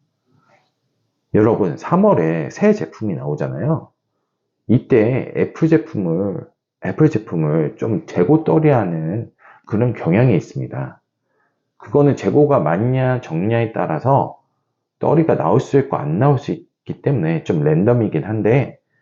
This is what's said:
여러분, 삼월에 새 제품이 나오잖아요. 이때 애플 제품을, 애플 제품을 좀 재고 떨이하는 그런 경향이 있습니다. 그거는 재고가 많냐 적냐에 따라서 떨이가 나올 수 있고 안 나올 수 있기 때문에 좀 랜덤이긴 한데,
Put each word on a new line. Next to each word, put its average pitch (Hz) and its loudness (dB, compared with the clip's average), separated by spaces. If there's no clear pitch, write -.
여러분, 104 2
삼월에 165 0
새 208 0
제품이 113 -6
나오잖아요. 76 -6
이때 117 2
애플 - 0
제품을, 98 -2
애플 117 2
제품을 78 -2
좀 107 -4
재고 147 0
떨이하는 113 0
그런 113 0
경향이 110 2
있습니다. 67 -6
그거는 143 2
재고가 123 2
많냐 123 0
적냐에 110 -2
따라서 90 -2
떨이가 156 2
나올 95 2
수 - 0
있고 - -2
안 76 -4
나올 135 4
수 - -6
있기 - -12
때문에 82 -2
좀 82 0
랜덤이긴 87 2
한데, 110 0